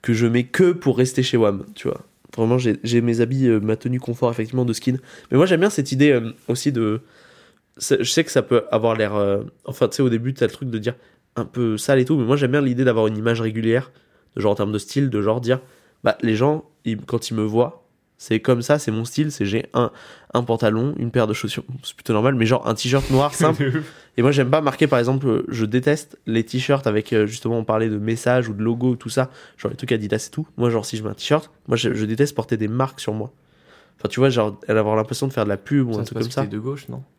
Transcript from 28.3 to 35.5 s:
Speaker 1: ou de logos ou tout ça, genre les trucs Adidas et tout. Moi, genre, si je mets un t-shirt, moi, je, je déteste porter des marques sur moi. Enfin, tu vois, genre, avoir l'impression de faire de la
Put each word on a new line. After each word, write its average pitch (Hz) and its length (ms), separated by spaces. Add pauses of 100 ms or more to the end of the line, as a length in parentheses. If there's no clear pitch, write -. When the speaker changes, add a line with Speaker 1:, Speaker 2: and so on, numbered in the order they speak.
Speaker 1:
ou 110 60
de 104 100
logos 120 280
ou 120 40
tout 123 140
ça, 127 200 (280)
genre - 120
les 139 60
trucs 127 160
Adidas 110 380
et - 20
tout. 156 240
Moi, 120 140
genre, 113 160
si - 100
je 107 80
mets 107 60
un 98 40
t-shirt, - 380 (160)
moi, 120 80
je, 117 180
je 110 120
déteste 113 300
porter 117 200
des 107 140
marques 131 320
sur 107 120
moi. 107 200 (680)
Enfin, - 80
tu 123 140
vois, 135 80
genre, 107 280 (120)
avoir 107 260
l'impression 110 320
de 135 60
faire 113 100
de 104 60
la 98 80